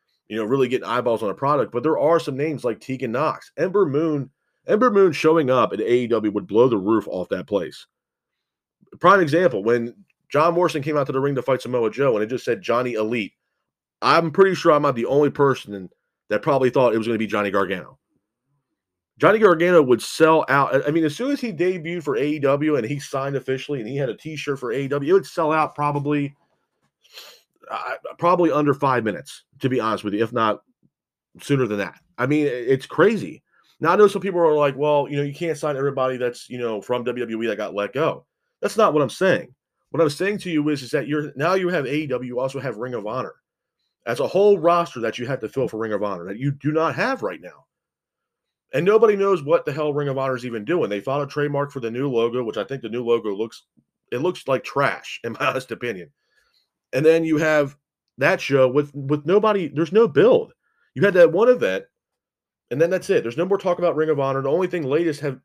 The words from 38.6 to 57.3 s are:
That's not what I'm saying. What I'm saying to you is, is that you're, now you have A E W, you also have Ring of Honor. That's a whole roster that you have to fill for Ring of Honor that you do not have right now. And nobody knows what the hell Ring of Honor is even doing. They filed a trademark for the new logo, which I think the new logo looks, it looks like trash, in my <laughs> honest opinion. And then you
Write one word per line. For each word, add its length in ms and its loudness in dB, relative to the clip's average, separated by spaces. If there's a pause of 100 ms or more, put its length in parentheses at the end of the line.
That's 140 -6
not 180 2
what 80 2
I'm 80 0
saying. 460 -2 (360)
What 100 0
I'm 80 4
saying 300 -4
to 100 -10
you 180 -2
is, 160 -4
is 80 -14
that 160 -4
you're, 300 -4
now 160 0
you 160 0
have 160 -2
A 100 -6
E 120 -4
W, 260 -6
you 80 -4
also 180 -6
have 180 -8
Ring 180 -8
of 120 -8
Honor. 280 -8 (680)
That's 140 -4
a 80 0
whole 320 4
roster 400 0
that 180 -4
you 80 -8
have 140 -6
to 80 -10
fill 220 -4
for 80 -10
Ring 160 -4
of 100 -2
Honor 220 -6
that 120 -10
you 140 -2
do 220 -4
not 220 0
have 280 -4
right 180 -6
now. 240 -20 (1080)
And 120 0
nobody 300 6
knows 260 0
what 220 0
the 80 -4
hell 220 -2
Ring 160 -2
of 80 -4
Honor 180 -2
is 100 -8
even 200 -8
doing. 240 0
They 100 -2
filed 240 -4
a 80 -10
trademark 400 -4
for 80 -8
the 120 -6
new 180 -4
logo, 340 0
which 140 -6
I 80 -2
think 160 -10
the 80 -10
new 160 -6
logo 280 0
looks, 300 -8 (480)
it 60 -6
looks 300 -4
like 180 -2
trash, 580 -4
in 100 -6
my 60 -14
<laughs> 80 -2
honest 240 -6
opinion. 400 -10 (800)
And 140 2
then 180 6
you 140 2